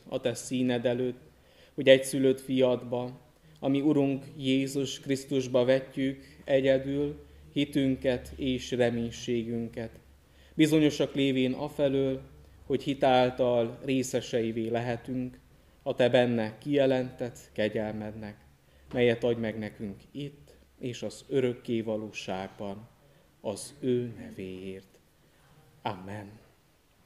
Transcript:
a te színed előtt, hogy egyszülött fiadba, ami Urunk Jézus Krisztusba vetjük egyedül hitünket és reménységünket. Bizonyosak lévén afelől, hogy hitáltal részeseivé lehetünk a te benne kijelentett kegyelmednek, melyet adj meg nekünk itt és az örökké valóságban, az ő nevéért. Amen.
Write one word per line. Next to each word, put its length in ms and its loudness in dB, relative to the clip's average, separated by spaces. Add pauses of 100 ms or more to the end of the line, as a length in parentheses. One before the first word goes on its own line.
a 140 -6
te 120 -2
színed 520 -2
előtt, 360 -2 (520)
hogy 140 2
egyszülött 540 6
fiadba, 800 0 (380)
ami 220 0
Urunk 440 2 (120)
Jézus 640 -2
Krisztusba 680 0
vetjük 580 0 (200)
egyedül 840 0 (280)
hitünket 840 0
és 360 -2
reménységünket. 1300 -2 (540)
Bizonyosak 600 4
lévén 380 2
afelől, 680 -2 (440)
hogy 180 -2
hitáltal 1000 2
részeseivé 840 -2
lehetünk 720 -4 (440)
a 120 -4
te 140 4
benne 480 2
kijelentett 960 -2
kegyelmednek, 920 -4 (480)
melyet 300 4
adj 160 2
meg 180 -2
nekünk 440 -10 (100)
itt 440 -14 (240)
és 240 -8
az 240 -10
örökké 540 0
valóságban, 1080 -8 (540)
az 380 -8
ő 380 -2
nevéért. 840 -14 (840)
Amen. 500 -10 (760)